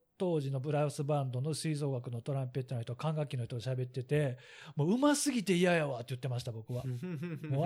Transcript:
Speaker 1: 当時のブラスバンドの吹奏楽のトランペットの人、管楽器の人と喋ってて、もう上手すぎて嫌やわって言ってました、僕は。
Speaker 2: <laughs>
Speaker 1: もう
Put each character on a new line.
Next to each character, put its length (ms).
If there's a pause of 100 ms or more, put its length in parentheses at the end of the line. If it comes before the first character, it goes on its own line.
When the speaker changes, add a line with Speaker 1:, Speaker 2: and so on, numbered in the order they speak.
(200)
Speaker 1:
当 200
時 120
の 80
ブ 120
ラ 200
ス 120
バ 200
ン 80
ド 100
の 140
吹 200
奏 160
楽 200
の 100
ト 140
ラ 100
ン 60
ペ 80
ッ 60
ト 100
の 80
人、 120
管 200
楽 140
器 80
の 80
人 120
と 60
喋 240
っ 0
て 160
て、 340 (380)
も 100
う 80
上 220
手 0
す 160
ぎ 120
て 120
嫌 180
や 140
わ 80
っ 60
て 80
言 100
っ 20
て 60
ま 120
し 40
た、 80
僕 200
は。 140
Speaker 2:
<laughs> 640
Speaker 1:
も 140
う 20